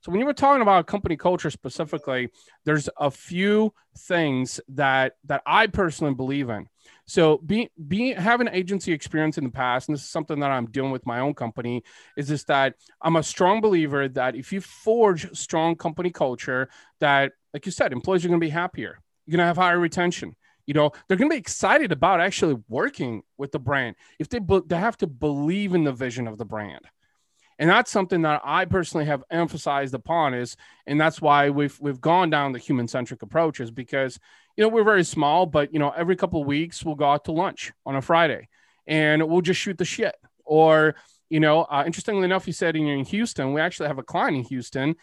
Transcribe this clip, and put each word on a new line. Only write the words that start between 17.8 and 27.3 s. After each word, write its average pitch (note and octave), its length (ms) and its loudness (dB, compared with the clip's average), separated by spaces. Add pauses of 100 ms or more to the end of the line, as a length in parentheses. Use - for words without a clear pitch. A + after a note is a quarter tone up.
employees F3 320 0
are F3+ 40 0
gonna E3+ 100 4
be E3 120 -2
happier. D#3+ 500 -6 (260)
You're E3 120 0
gonna F3 80 4
have E3+ 100 2
higher F3 240 4
retention. F3 560 -2 (300)
You C#3+ 80 -4
know, D3 180 4 (160)
they're F#3 80 2
gonna C#4 140 4
be D#4+ 60 0
excited B3 540 2
about E3 300 2
actually E3+ 360 0 (120)
working C3 540 -4 (140)
with C#3 140 -8
the - 80 -4
brand C3 380 -2 (240)
if D3+ 80 -8
they A#3+ 100 -4
be-, F#3+ 260 2
they E3+ 120 -4
have G#3+ 220 -2
to F3+ 100 -2
believe D3+ 640 -2
in E3+ 80 4
the C#3+ 100 0
vision B2 360 -6
of G#2+ 100 -12
the A#2 60 -8
brand. G2+ 400 -10 (760)